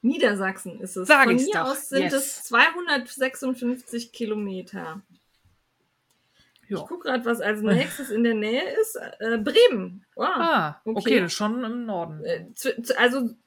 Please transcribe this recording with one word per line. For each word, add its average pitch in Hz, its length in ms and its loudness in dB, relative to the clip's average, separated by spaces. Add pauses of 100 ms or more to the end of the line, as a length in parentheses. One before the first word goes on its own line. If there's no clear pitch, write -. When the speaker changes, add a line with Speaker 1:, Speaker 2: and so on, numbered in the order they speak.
Speaker 1:
Niedersachsen 202 760 0
ist 190 160 -10
es. 185 120 -4
Speaker 2:
Sag 277 160 8
Speaker 1:
Von 240 120 4
Speaker 2:
ich's 262 100 2
Speaker 1:
mir 415 80 -2
Speaker 2:
doch. 269 160 0
Speaker 1:
aus - 180 -6
sind 269 140 0
Speaker 2:
Yes. 175 100 0
Speaker 1:
es - 320 -4
zweihundertsechsundfünfzig 254 1700 0
Kilometer. 196 880 -8 (1700)
Speaker 2:
Ja. 196 100 -4
Speaker 1:
Ich - 80 -8
guck 359 180 -12
grad, 254 200 -2
was 233 160 0
als 214 220 -2
Speaker 2:
<laughs> - 0 -
Speaker 1:
nächstes 254 480 0
in 226 140 0
der 233 100 2
Nähe 220 280 -2 (180)
ist. - 160 0 (240)
Äh, 226 180 -2
Bremen. 220 680 4 (120)
Wow. 269 120 0
Speaker 2:
Ah, 285 560 2
okay, 220 140 -2
Speaker 1:
Okay. 220 220 4
Speaker 2:
das 170 120 0
ist - 60 -6
schon 220 260 -2
im 240 220 -6
Norden. 160 380 -6
Speaker 1:
Äh, 165 300 -6
zu, - 280 -4
zu, - 160 -2
also 247 320 2 (160)